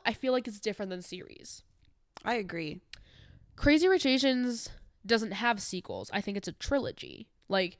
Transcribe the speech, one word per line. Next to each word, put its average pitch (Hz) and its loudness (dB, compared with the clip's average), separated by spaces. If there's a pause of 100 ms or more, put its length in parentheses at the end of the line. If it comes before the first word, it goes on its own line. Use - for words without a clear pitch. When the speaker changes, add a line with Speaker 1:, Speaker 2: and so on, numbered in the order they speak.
Speaker 1:
I 233 0
feel 254 0
like 247 0
it's 208 -8
different 202 -4
than 180 -8
series. - -12 (600)
Speaker 2:
I 226 0
agree. 170 -6 (760)
Speaker 1:
Crazy 302 6
Rich 370 6
Asians 254 2 (360)
doesn't 220 2
have 214 0
sequels. - -4
I 196 -2
think 202 -4
it's 196 -4
a 165 -4
trilogy. - -4 (200)
Like, 185 0